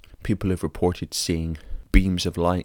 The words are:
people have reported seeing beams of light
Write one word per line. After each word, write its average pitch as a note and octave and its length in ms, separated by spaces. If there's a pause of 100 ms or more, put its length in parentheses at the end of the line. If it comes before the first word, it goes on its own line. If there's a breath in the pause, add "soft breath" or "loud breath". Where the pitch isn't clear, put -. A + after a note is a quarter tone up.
(220)
people G#2 260
have F2 140
reported E2+ 500
seeing E2 460 (320 loud breath)
beams F#2 340
of E2+ 140
light F2 260